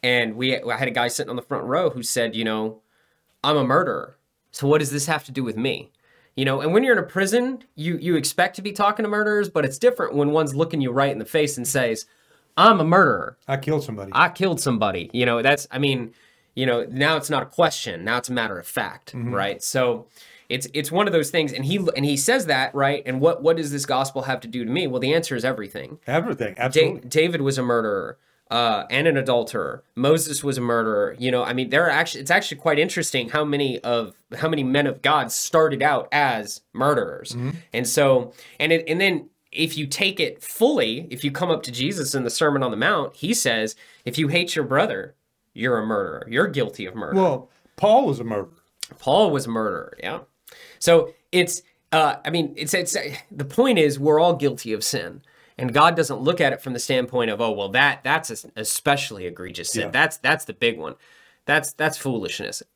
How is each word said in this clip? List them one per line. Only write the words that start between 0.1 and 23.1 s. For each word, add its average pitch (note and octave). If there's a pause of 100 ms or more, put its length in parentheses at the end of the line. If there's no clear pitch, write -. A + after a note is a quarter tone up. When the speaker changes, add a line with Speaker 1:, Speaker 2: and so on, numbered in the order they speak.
Speaker 1:
we, B2+
I A2+
had C3
a A#2
guy A#2+
sitting A#2+
on B2
the A#2+
front A2+
row D3+
who B2
said, A#2
you A2+
know, A2 (640)
"I'm D3
a C#3+
murderer. B2+ (340)
So -
what D3+
does C#3+
this C#3+
have D3+
to C3+
do C3
with A2
me?" A#2+ (420)
You C3
know, C3+
and D3+
when A3
you're B3+
in G#3
a -
prison, A#3 (140)
you, D#3+
you E3
expect F3+
to F#3+
be G3+
talking G#3
to G#3
murderers, G#3
but D3+
it's C#3
different A#3+
when C#3+
one's D3+
looking D#3+
you C3
right C#3
in G2
the G#2+
face D3
and B2
says, A#2 (520)
"I'm G3
a D3+
murderer. D#3
Speaker 2:
I C3+
killed D3
somebody. G2+
Speaker 1:
I E3
killed F3+
somebody." G2+
You B2
know, A#2
that's, C#3+
I C3
mean, C3 (440)
you C3
know, A#2+
now C#3+
it's D3+
not -
a -
question. G#2
Now A#2
it's -
a B2+
matter A2
of E2
fact, -
Speaker 2:
Mm-hmm. A#2+
Speaker 1:
right? G2+
So B2 (420)
it's, C3+
it's D3
one G3+
of F3+
those D#3
things. D#3
And C3+
he, D#3+ (200)
and C#3
he C#3+
says A3
that, C3+
right? C#3
And C3